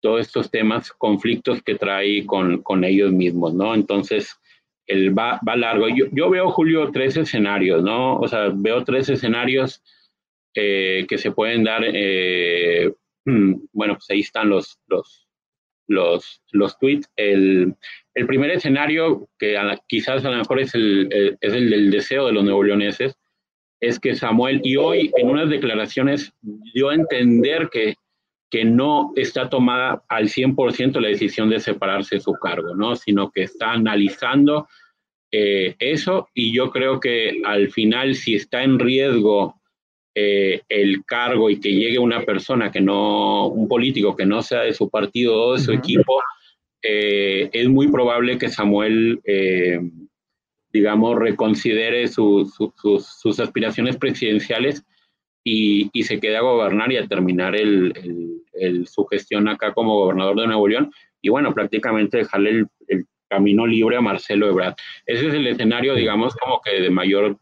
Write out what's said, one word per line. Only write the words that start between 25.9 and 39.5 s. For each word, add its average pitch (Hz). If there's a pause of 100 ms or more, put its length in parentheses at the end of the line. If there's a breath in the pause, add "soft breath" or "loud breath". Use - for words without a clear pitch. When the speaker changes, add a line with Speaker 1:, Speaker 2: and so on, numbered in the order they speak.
Speaker 1:
dio 110
a 147
entender 143
que, 107 (520)
que 113
no 143
está 127
tomada 127
al 107
cien 131
por 127
ciento 127
la 110
decisión 107
de 110
separarse 98
de 98
su -
cargo, 87
¿no? 107
Sino 101
que 95
está 113
analizando, 120 (640 soft breath)
eh, 101
eso, 156
y 117
yo 127
creo 131
que 117
al 101
final, 120
si 117
está 123
en 135
riesgo, 120 (540)